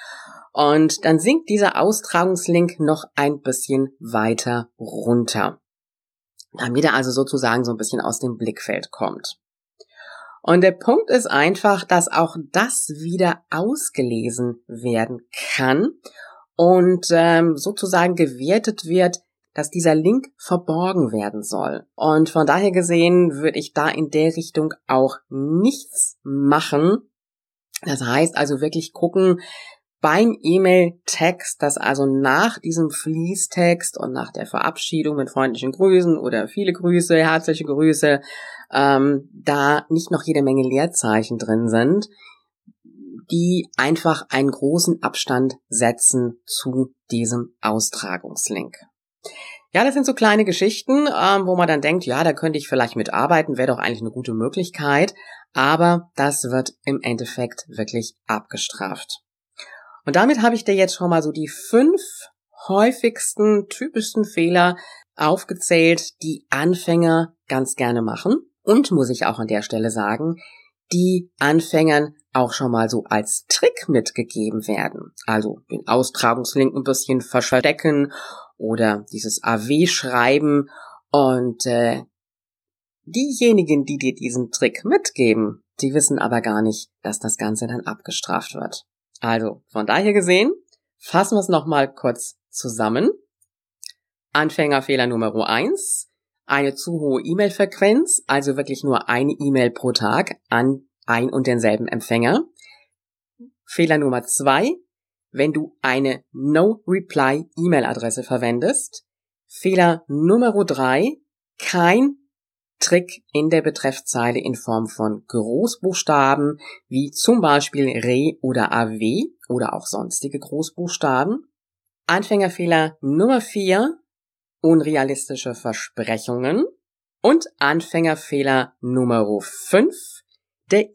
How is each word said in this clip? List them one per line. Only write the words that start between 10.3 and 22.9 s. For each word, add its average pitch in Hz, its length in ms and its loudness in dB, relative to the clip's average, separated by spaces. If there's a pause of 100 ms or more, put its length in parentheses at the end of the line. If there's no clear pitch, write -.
Und 175 200 4
der 185 100 6
Punkt 269 380 2
ist 240 160 2
einfach, 185 580 2
dass 175 240 2
auch - 300 0 (140)
das 226 360 0
wieder 170 640 -2
ausgelesen 123 1160 -4
werden 117 600 -4 (280)
kann 143 340 2 (640)
und, 180 540 4
ähm, 165 480 4
sozusagen 180 560 0
gewertet 170 720 -2
wird, 175 360 0 (340)
dass 147 160 -6
dieser 165 240 2
Link 208 320 2 (100)
verborgen 175 720 -2
werden 104 300 -4
soll. 98 540 -8
Und 156 340 2
von 156 160 2
daher 180 240 4
gesehen 175 640 4